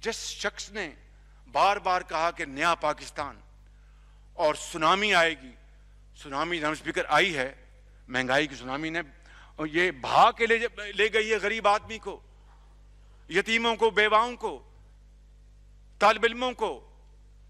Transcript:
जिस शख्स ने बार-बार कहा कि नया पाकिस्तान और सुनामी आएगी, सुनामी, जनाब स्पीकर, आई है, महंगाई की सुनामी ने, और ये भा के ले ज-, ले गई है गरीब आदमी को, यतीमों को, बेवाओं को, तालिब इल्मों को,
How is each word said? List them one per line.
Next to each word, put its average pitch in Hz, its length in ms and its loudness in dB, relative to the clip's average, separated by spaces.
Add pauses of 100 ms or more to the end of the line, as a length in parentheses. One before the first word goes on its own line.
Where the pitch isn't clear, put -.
जिस 220 120 -6 (100)
शख्स - 460 -8
ने 185 260 -10 (520)
बार-बार 180 540 2
कहा 170 280 -2
कि 170 140 -8
नया 147 280 0
पाकिस्तान 143 680 -6 (960)
और 151 180 2
सुनामी 185 560 0
आएगी, 165 440 2 (600)
सुनामी, 156 440 -4
जनाब 151 140 -2
स्पीकर, 151 320 -4
आई 165 260 4
है, 135 380 -6 (400)
महंगाई 131 380 0
की 147 80 -12
सुनामी 131 340 -8
ने, 165 140 -6 (560)
और 156 80 -6
ये 170 240 0
भा 139 400 4
के 226 160 -2
ले 226 120 2
ज-, 208 360 -8
ले 208 140 2
गई 220 200 0
है 220 100 0
गरीब 208 280 0
आदमी 214 300 0
को, 190 260 -12 (1080)
यतीमों 226 440 0
को, 220 160 2
बेवाओं 214 440 2
को, 160 300 -10 (1400)
तालिब 214 240 4
इल्मों 240 280 0
को, 170 500 -8 (460)